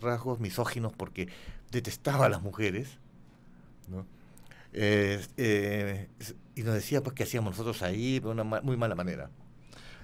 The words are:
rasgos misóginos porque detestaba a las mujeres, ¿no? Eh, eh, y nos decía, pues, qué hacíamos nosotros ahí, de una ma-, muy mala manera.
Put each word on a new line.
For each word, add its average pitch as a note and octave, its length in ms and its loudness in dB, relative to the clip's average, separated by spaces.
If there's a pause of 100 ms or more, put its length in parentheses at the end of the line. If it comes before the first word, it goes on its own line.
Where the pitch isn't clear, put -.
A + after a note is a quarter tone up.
rasgos A#2+ 380 0
misóginos A2+ 540 0
porque F#2 360 -6 (420)
detestaba B2+ 540 2
a A2+ 40 8
las F#2+ 140 0
mujeres, G2+ 560 -2 (880)
¿no? F#2 180 -8 (680)
Eh, G#2 460 6 (180)
eh, G2+ 720 2 (480)
y A2+ 80 -4
nos A2+ 100 2
decía, A#2+ 280 2
pues, C3 140 -6
qué A#2 80 0
hacíamos G#2+ 300 0
nosotros A2+ 280 -2
ahí, A2+ 380 2
de G#2 80 -4
una A2+ 160 0
ma-, A2 180 0
muy C3 160 0
mala A2+ 180 2
manera. E2+ 340 -4 (760)